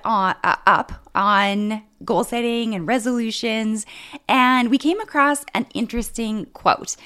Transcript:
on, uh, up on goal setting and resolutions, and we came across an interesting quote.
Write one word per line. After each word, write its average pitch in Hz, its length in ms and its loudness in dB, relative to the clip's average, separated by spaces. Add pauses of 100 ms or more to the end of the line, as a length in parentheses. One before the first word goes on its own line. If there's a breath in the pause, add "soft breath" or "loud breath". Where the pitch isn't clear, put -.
on, 196 400 0
uh, - 140 2 (100)
up 185 240 4 (240)
on 202 680 0 (220)
goal 196 220 0
setting 233 500 -2
and 170 100 -6
resolutions, 220 1000 -2 (420 loud breath)
and 254 420 4
we 269 80 4
came 339 220 0
across 294 540 0
an - 200 -2
interesting 220 760 -4
quote. - 580 0